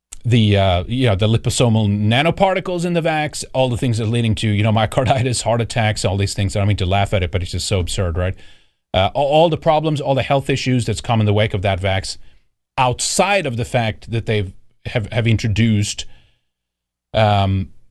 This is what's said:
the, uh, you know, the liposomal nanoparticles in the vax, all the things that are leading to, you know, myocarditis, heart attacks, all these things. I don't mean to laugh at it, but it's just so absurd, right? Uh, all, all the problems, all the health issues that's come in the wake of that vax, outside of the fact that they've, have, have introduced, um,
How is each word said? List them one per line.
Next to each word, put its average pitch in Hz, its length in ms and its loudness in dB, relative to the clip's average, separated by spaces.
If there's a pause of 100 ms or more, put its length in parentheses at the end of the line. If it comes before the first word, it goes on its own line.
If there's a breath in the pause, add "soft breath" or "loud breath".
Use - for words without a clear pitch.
(240)
the, 110 320 4
uh, 92 320 2
you 123 200 0
know, 98 80 2
the 107 120 0
liposomal 110 600 2
nanoparticles 170 1000 0
in 175 80 -2
the 165 80 0
vax, 156 420 -4 (100)
all 131 160 2
the 117 80 -2
things 117 200 0
that 117 60 -2
are 104 40 -2
leading 113 280 0
to, 113 120 -2
you 104 140 2
know, 110 100 2
myocarditis, 120 720 0
heart 117 200 0
attacks, 107 440 0
all 95 100 0
these 98 200 -2
things. 98 200 -2
I 104 40 0
don't 98 80 2
mean 101 100 2
to 92 80 -2
laugh 98 280 0
at 92 100 0
it, 85 80 -4
but 90 100 -2
it's 87 100 -6
just 90 160 -6
so 98 120 0
absurd, 87 380 -4
right? 92 180 -2 (580 soft breath)
Uh, 95 220 2
all, 139 120 0
all 156 220 4
the 156 80 -2
problems, 156 420 0
all 139 140 -2
the 131 80 0
health 139 300 0
issues 127 340 0
that's 104 160 -4
come 113 200 0
in 107 40 4
the 104 80 2
wake 107 220 2
of 95 80 -4
that 95 180 0
vax, 95 380 -4 (580)
outside 156 680 0
of 117 100 -4
the 120 80 -2
fact 110 460 -4
that 113 160 -4
they've, 104 260 -2 (320)
have, 104 260 -4
have 110 140 -2
introduced, 110 800 0 (1080 soft breath)
um, 98 580 2 (160)